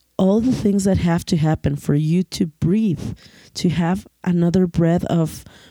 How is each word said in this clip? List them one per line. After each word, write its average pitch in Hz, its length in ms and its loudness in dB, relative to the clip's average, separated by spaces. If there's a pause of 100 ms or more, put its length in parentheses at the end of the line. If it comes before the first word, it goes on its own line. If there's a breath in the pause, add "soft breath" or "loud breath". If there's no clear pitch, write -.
(180)
all 190 240 2
the 254 100 0
things 202 320 0
that 190 140 2
have 170 280 0
to 175 120 0
happen 156 380 0
for 143 200 -2
you 160 280 0
to - 240 -4
breathe, 170 680 -2 (380 loud breath)
to - 160 -2
have 170 380 -2 (160)
another 175 440 2
breath 170 380 0
of - 400 -2 (260 loud breath)